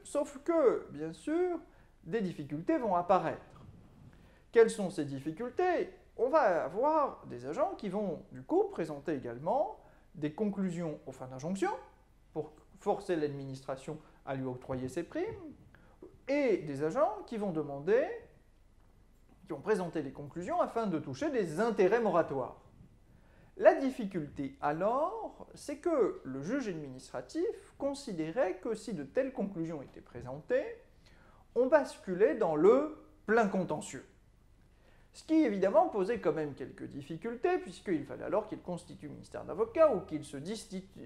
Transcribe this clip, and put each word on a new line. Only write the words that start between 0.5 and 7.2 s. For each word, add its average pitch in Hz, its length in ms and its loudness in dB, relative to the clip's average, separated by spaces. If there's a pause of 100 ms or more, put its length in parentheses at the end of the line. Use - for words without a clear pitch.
bien 156 220 -8
sûr, 339 460 -2 (440)
des 185 160 -4
difficultés 165 580 -2
vont 214 180 0
apparaître. 175 680 0 (880)
Quelles 226 180 8
sont 190 200 -2
ces 151 160 -2
difficultés ? 226 840 -2 (260)
On 240 100 2
va 214 380 4
avoir 254 600 0